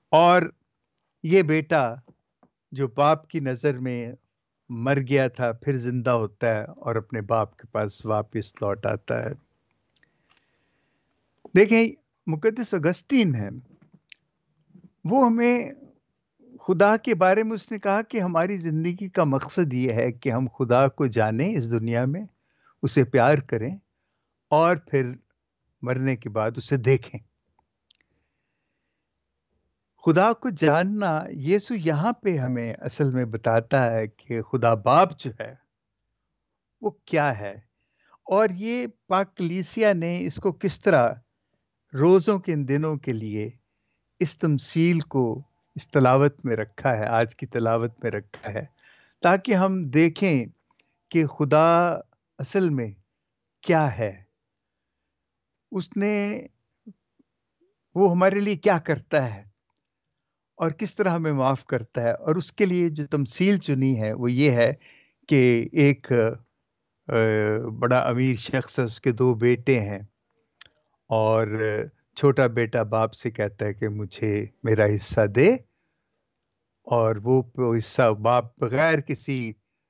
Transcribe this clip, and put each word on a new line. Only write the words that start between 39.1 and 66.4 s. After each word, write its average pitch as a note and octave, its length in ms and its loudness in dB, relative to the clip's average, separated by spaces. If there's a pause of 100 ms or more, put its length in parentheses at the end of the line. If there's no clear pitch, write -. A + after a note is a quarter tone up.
कलीसिया F#3+ 560 0
ने F3 260 -4
इसको F3+ 320 -4
किस - 320 -6
तरह B2+ 380 2 (760)
रोज़ों F#3 420 4
के F3+ 120 -6
इन D3 140 -2
दिनों D3+ 320 -2
के C3+ 160 -6
लिए G#2+ 380 -6 (720)
इस E3 180 -6
तमसील E3 600 0
को C3+ 220 -2 (520)
इस - 120 -14
तिलावत C#3 580 4
में A#2+ 100 0
रखा G#2+ 360 -4
है, G#2+ 140 -2
आज A2+ 280 0
की - 120 -12
तिलावत A#2 580 -2
में A#2+ 80 -4
रखा G#2+ 380 -12
है, B2 200 -10 (540)
ताकि F#3+ 300 2
हम F#3+ 320 0
देखें D#3 640 2 (640)
कि E3 120 2
खुदा D3+ 440 2 (720)
असल F3+ 300 -2
में A#2 260 -4 (680)
क्या D#3+ 240 2
है, G2+ 400 -6 (1400)
उसने, G3+ 800 -4 (1500)
वो G3 120 4
हमारे F#3 320 2
लिए G3+ 160 -2
क्या F#3 240 2
करता D3+ 420 -2
है G#2+ 240 -8 (1120)
और E3 120 -2
किस F#3 260 -8
तरह G3 140 0
हमें E3 220 -2
माफ़ C3+ 360 0
करता A#2+ 320 -4
है। A#2 120 0
और D#3+ 240 -2
उसके F#3+ 280 -2
लिए F3+ 240 0
जो D3+ 160 -8
तमसील D#3 540 0
चुनी C3+ 360 0
है G#2+ 180 -4
वो A#2+ 140 -4
ये C3 240 2
है A#2+ 200 4 (580)
कि D3 100 6 (340)
एक, C#3+ 400 2
अ, A#2 240 2 (1400)